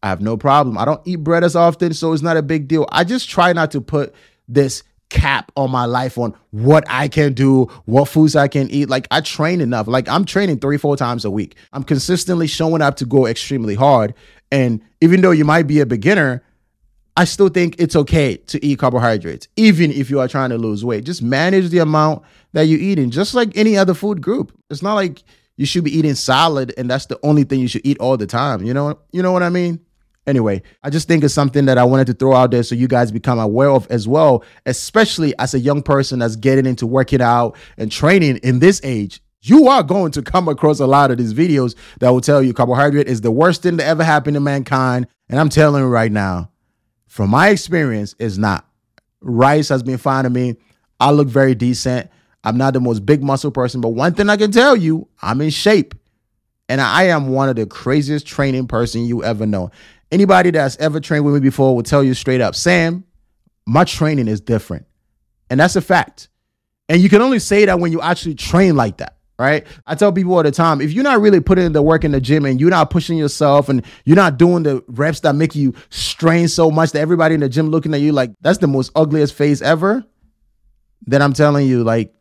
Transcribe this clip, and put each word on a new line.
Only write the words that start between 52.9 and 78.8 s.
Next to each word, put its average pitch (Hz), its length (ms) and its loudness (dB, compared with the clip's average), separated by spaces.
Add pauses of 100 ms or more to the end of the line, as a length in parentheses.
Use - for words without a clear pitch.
big 147 160 2
muscle 139 300 -4
person, 123 300 -4
but 117 80 -2
one 135 240 -2
thing 208 160 -2
I 208 80 2
can 208 140 0
tell 254 240 4
you, 160 340 -2 (120)
I'm 120 200 -4
in 156 80 -2
shape. 202 460 0 (760)
And 131 100 -2
I 135 240 2
am 156 240 0
one 135 220 0
of 120 80 -4
the 110 80 -4
craziest 143 600 -4
training 131 420 -4
person 117 380 -4
you 120 180 -4
ever 110 220 -4
know. 95 240 -4 (420)
Anybody 185 400 4
that's 143 260 -2
ever 156 220 -2
trained 147 260 -2
with 143 80 2
me 147 60 2
before 131 360 2
will 117 80 -4
tell 143 200 2
you 127 100 0
straight 127 280 -2
up, 104 140 -2
"Sam, 175 480 -2 (640)
my 143 180 4
training 151 440 -2
is 107 140 -4
different." 107 440 -6 (640)
And 131 100 -2
that's 175 160 4
a 175 60 0
fact. - 480 -2 (580)
And 175 140 4
you 196 80 6
can 208 120 6
only 254 180 2
say 208 260 2
that 185 140 2
when 170 120 -2
you 165 80 -4
actually 170 360 -4
train 175 400 2
like 117 220 0
that, - 200 -16 (220)
right? 143 260 0 (220)
I 151 80 -6
tell 202 160 2
people 180 240 0
all 165 80 2
the 147 80 0
time, 160 300 2
if 151 120 -4
you're 247 100 -2
not 262 160 2
really 202 200 6
putting 180 260 2
in 160 80 -2
the 151 80 2
work 160 220 2
in 151 80 0
the 135 100 0
gym 143 240 0
and 131 160 0
you're 170 80 4
not 165 220 2
pushing 170 260 -4
yourself 143 520 0
and 127 140 0 (220)
you're 151 100 6
not 170 220 4
doing 170 240 4
the 139 260 -2
reps 139 340 -4
that 147 120 2
make 151 220 0
you 139 180 0 (160)
strain 165 580 0
so 160 220 2
much 156 220 0
that 147 80 -4
everybody 160 340 2
in 151 80 0
the 135 80 -2
gym 156 200 -2
looking 156 260 -2
at 143 60 0
you 151 100 2
like, 127 200 -2 (100)
"That's 180 180 0
the 165 80 0
most 135 280 -2